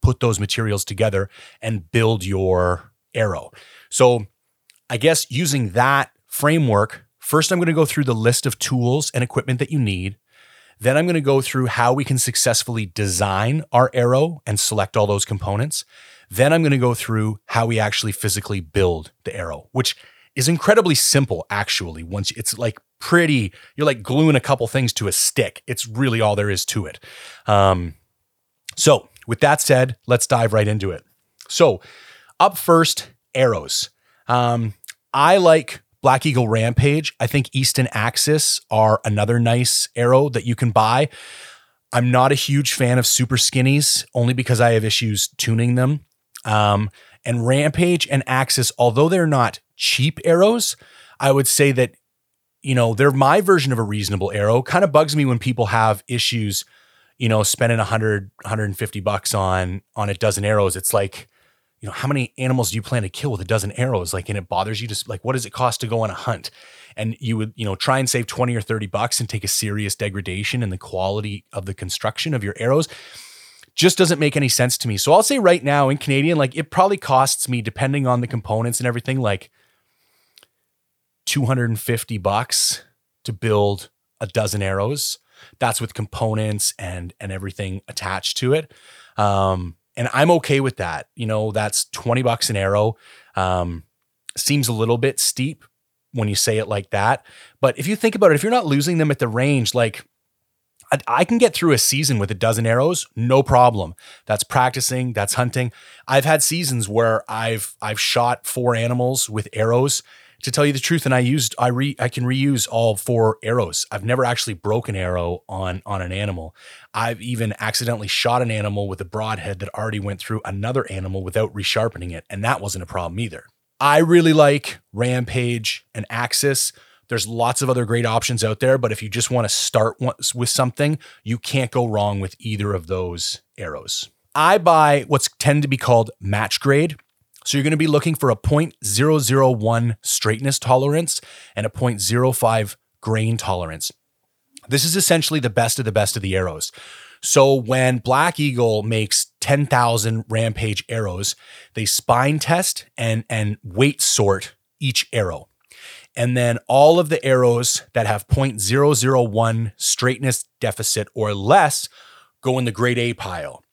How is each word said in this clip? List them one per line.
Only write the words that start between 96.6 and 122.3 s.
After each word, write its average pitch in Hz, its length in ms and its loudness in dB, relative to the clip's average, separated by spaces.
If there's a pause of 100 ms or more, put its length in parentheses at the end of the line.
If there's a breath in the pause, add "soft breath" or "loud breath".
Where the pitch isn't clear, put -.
like 101 240 -6
that. 110 340 0 (340 loud breath)
But 131 200 0
if 135 80 -6
you 208 80 -2
think 220 180 0
about 196 180 4
it, 151 40 6
if 143 80 0
you're 220 80 0
not 233 160 0
losing 147 320 0
them 151 100 2
at 139 80 0
the 123 100 0
range, 123 460 0
like, 117 320 0 (880)
I, 139 160 2
I 131 180 0
can 233 120 0
get 226 160 2
through 170 180 0
a 123 60 6
season 135 420 0
with 98 120 -2
a 104 40 -4
dozen 113 320 0
arrows, 135 480 0
no 131 280 4
problem. 117 520 4 (300 loud breath)
That's 107 180 -2
practicing, 127 720 0
that's 101 220 -2
hunting. 123 360 -2 (360 loud breath)
I've 135 180 4
had 156 180 4
seasons 135 460 -2
where 113 420 2
I've, 113 500 -6
I've 107 180 -6
shot - 460 0
four 123 300 0
animals 123 540 -2
with 107 240 -6
arrows, 120 500 0 (400 soft breath)
to 131 80 -6
tell 147 140 2
you 147 80 2
the 135 60 -4
truth, 165 260 0
and 131 100 2
I 127 40 4
used, 123 380 0
I 123 120 2
re-, 131 280 -2
I 127 120 -2
can 123 160 -6
reuse 131 440 0
all 113 280 0
four 113 440 0
arrows. 110 480 -2
I've 101 140 -8
never 123 220 0
actually 117 300 -2
broken 107 380 -4
arrow 90 540 -4
on, 95 380 -6
on 98 160 -6
an 90 100 -8
animal. 92 420 -8 (400 loud breath)
I've 117 280 -4
even 117 380 -4
accidentally 110 500 -4
shot 123 320 0
an 117 100 0
animal 101 380 -2
with 95 100 -8
a 90 60 -8
broadhead 104 540 -6
that 95 140 -10
already 101 280 -6
went 98 180 -8
through 110 240 -6
another 113 480 -4
animal 95 320 -6
without 107 300 -2
resharpening 98 580 -4
it, 82 180 -14
and 98 140 -8